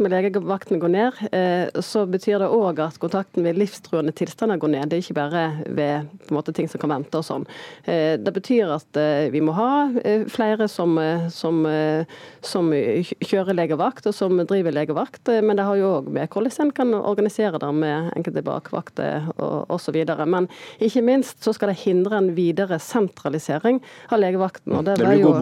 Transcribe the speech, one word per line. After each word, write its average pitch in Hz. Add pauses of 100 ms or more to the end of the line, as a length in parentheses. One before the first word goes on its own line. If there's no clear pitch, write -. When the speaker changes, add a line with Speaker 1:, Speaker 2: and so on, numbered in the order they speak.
Speaker 1:
med 180
legevakten 190
går 170
ned, 233 (200)
eh, 180 (120)
så 202
betyr 196
det 190
også 170
at -
kontakten 180
ved 170
livstruende 165
tilstander 185
går 151
ned. 147
Det 170
er -
ikke - (100)
bare 160
ved, 147 (180)
på -
en 151
måte, 160
ting 160
som 139
kan 151 (140)
vente -
og 156
sånn. 135 (400)
Eh, 160
det 190
betyr 196
at, -
eh, 151 (220)
vi 147
må 156
ha, 269 (160)
eh, 214
flere 214
som, 175
eh, 170
som, 165
eh, 156 (360)
som 175
kjører 170
legevakt 170
og 208
som 185
driver 185
legevakt, 151
eh, 226
men 208
det 196
har 202
jo 190
også 151
med 143
hvordan 220
en 294
kan 254
organisere 202
det 143
med 156
enkelte 160
bakvakter 147 (140)
og, 147
og 175
så -
videre. 156
Men 185 (320)
ikke 226
minst 254
så 226
skal 202
det 190
hindre 190
en 185
videre 175
sentralisering 180 (300)
av 226
legevakten. 185
Og 156
det 196
Speaker 2:
Det 180
Speaker 1:
var 202
Speaker 2:
vil -
gå 151
Speaker 1:
jo 127